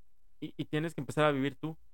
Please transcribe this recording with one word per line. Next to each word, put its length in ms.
y, 180
y 80
tienes 300
que 60
empezar 240
a 60
vivir 240
tú, 220